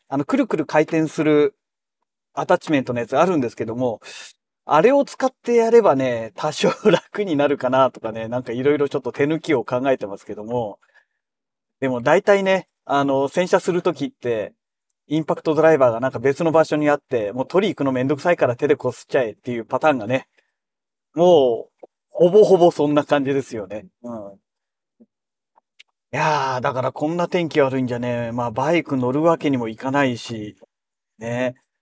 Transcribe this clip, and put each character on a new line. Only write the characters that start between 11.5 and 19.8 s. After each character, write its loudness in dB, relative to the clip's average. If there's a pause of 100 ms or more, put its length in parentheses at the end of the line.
で -4
も -6
大 2
体 2
ね、 0 (180)
あ 0
の、 0
洗 -2
車 2
す -4
る -2
時 -4
っ -8
て、 -6 (540)
イ -2
ン -4
パ -2
ク -12
ト 0
ド 0
ラ 6
イ 6
バ 6
ー 0
が -4
な -2
ん -12
か -8
別 0
の 0
場 4
所 -4
に 0
あ 2
っ -4
て、 -4
も -4
う -20
取 0
り -4
行 -8
く -4
の 0
め -2
ん -2
ど 0
く -8
さ 2
い 0
か 2
ら 0
手 -2
で 4
こ -4
す -12
っ -20
ち -2
ゃ 2
え -6
っ -12
て -12
い -6
う -8
パ -4
タ 2